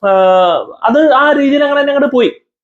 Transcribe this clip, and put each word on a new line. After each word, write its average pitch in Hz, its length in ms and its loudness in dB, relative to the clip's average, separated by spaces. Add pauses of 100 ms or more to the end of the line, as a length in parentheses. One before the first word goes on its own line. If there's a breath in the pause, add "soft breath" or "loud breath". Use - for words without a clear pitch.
ആഹ്, 185 680 0 (100)
അത് 294 300 2
ആ 285 180 2
രീതിയിൽ 285 320 0
അങ്ങനെ 285 180 -2
തന്നെ 285 120 -2
അങ്ങോട്ട് 277 220 -2
പോയി. 240 160 0 (320)